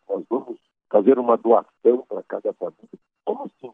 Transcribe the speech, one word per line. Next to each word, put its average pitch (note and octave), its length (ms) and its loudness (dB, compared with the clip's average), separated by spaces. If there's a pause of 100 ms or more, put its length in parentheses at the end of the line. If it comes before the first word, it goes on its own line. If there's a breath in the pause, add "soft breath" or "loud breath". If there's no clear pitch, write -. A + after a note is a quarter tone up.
nós G2 220 -8
vamos A#2+ 280 -6 (300)
fazer G#2+ 300 4
uma A#2+ 180 2
doação A#2 720 2
pra - 140 -10
cada G2+ 320 -8
família. - 340 -14 (380)
Como A#3+ 180 -6
assim - 300 -18